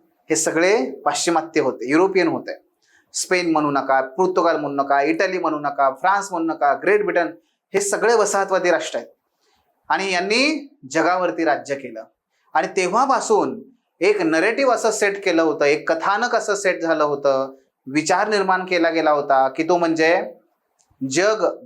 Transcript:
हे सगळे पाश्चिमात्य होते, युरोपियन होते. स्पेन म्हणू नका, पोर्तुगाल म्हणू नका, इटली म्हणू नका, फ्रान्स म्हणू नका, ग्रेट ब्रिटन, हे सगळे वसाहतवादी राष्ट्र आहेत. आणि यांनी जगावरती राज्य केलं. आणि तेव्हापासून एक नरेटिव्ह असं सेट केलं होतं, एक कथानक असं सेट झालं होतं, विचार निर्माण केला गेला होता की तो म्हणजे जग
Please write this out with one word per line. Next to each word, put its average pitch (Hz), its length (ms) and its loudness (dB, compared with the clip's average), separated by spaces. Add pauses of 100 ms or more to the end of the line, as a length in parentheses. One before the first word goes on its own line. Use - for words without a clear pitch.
(300)
हे 160 60 0
सगळे 185 560 0
पाश्चिमात्य 160 720 -2
होते, 131 280 -4
युरोपियन 180 380 2
होते. - 340 -6 (520)
स्पेन 180 380 -2
म्हणू 151 200 0
नका, 135 300 2
पोर्तुगाल 165 560 0
म्हणू 143 260 -2
नका, 139 180 2
इटली 175 360 0
म्हणू 160 220 -2
नका, 139 340 0
फ्रान्स 190 380 -2
म्हणू 165 220 -4
नका, 143 200 2 (100)
ग्रेट 196 220 2
ब्रिटन, 175 220 0 (460)
हे 196 80 0
सगळे 202 320 0
वसाहतवादी 190 580 2
राष्ट्र 156 280 -2
आहेत. - 80 -12 (840)
आणि 190 220 -2
यांनी 226 640 -2 (160)
जगावरती 170 540 0
राज्य 143 300 -2
केलं. 117 280 -12 (500)
आणि 170 140 0
तेव्हापासून 190 920 0 (380)
एक 196 220 2
नरेटिव्ह 214 520 2
असं 220 180 0
सेट 202 340 -2
केलं 165 160 2
होतं, 151 240 0
एक 151 260 2
कथानक 208 440 -2
असं 208 200 -2
सेट 180 260 -2
झालं 160 220 0
होतं, 135 520 0 (320)
विचार 165 400 0
निर्माण 190 380 0
केला 175 240 0
गेला 160 220 2
होता 139 360 2
की 156 160 -4
तो 175 140 2
म्हणजे 165 560 0 (800)
जग 190 540 0